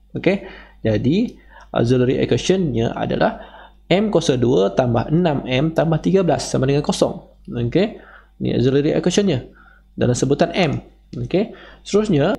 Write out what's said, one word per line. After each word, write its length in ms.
Okey, 320
jadi 560
auxiliary 480
equation-nya 720
adalah 640
M 240
kuasa 240
dua 400
tambah 320
enam 400
M 240
tambah 240
tiga 240
belas 240
sama 240
dengan 160
kosong. 400
Okey, 480
ni 160
auxiliary 400
equation-nya 560
dalam 160
sebutan 400
M. 240
Okey, 400
seterusnya 580